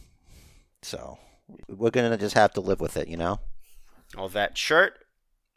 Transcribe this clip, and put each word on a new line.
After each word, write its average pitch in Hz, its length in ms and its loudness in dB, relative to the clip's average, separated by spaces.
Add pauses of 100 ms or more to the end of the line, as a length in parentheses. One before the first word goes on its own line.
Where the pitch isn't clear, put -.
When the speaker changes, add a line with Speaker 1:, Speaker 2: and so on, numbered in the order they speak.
(840)
Speaker 1:
So, - 360 -14 (500)
we're 110 220 0
gonna 117 280 2
just 101 160 -4
have 107 200 6
to 104 60 -2
live 95 200 0
with - 160 -4
it, 78 120 -4
you 82 80 -10
know? 85 220 -2 (800)
Speaker 2:
Well, 95 140 -10
that 101 280 -2
shirt - 480 2 (500)